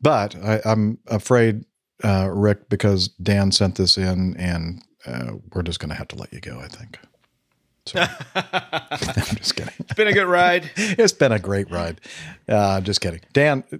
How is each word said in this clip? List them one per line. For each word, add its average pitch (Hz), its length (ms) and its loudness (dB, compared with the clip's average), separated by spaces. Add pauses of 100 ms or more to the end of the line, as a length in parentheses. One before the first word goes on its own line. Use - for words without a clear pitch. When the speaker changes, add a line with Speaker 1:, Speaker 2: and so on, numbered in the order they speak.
Speaker 1:
But 113 360 2
I, 107 280 -2
I'm 110 420 2
afraid, 113 580 2 (380)
uh, 98 300 2
Rick, 101 360 2
because 98 400 2
Dan 98 440 2
sent 95 240 2
this 92 200 2
in, 92 400 -2
and, 87 460 -4 (240)
uh, 62 260 -8 (220)
we're 92 80 -2
just 85 160 -6
gonna 73 160 -8
have - 140 -12
to - 80 -14
let - 160 -14
you - 80 -16
go, 62 180 -14
I 65 80 -16
think. - 320 -20 (880)
Sorry. 175 220 0 (140)
<laughs> - 120 -14
I'm - 1000 -6
just - 180 -4
kidding. - 240 -8
Speaker 2:
It's - 160 -10
been 214 140 2
a 202 40 2
good 190 140 2
ride. 175 460 2
Speaker 1:
<laughs> - 40 -14
It's 208 360 2
been 139 200 4
a 107 60 2
great 98 320 -4
ride. 85 300 -6 (480)
Uh, 98 320 2
just 92 200 -2
kidding. 85 200 -6 (120)
Dan, 139 300 4 (180)